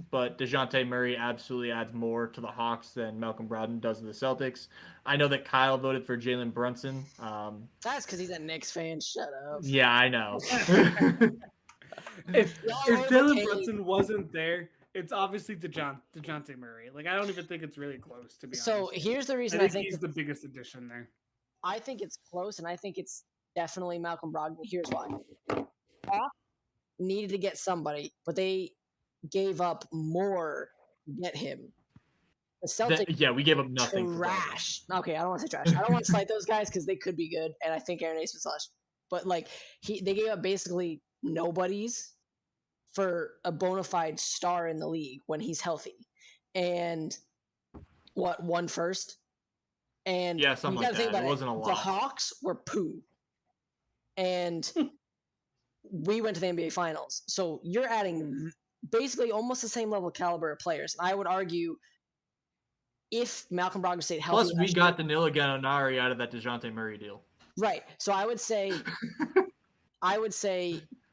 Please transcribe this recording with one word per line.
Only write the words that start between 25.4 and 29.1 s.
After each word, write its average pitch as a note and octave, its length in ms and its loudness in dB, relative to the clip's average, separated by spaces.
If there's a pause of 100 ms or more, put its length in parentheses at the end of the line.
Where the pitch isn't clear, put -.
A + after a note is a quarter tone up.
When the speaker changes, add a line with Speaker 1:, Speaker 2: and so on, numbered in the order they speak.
Speaker 2:
Hawks A3 280 2 (640)
needed F#3+ 320 -2
to G3+ 80 2
get F3 180 -2
somebody, D#3 560 -2 (120)
but E3 100 -4
they F#3+ 340 2 (600)